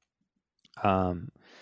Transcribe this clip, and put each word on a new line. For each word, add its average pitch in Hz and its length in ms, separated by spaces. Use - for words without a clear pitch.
um, 92 460